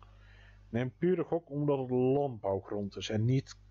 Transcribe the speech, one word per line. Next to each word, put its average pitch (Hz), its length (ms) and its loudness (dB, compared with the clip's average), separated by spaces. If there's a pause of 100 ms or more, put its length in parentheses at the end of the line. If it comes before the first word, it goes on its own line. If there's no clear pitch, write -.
(640)
Ik - 100 -14
neem 131 240 -2
puur 180 180 2
de 170 80 -2
gok 165 260 -4
omdat 147 280 0
het 127 120 -4
landbouwgrond 117 1040 0
is 98 120 -8
en 110 160 0
niet 131 340 0 (120)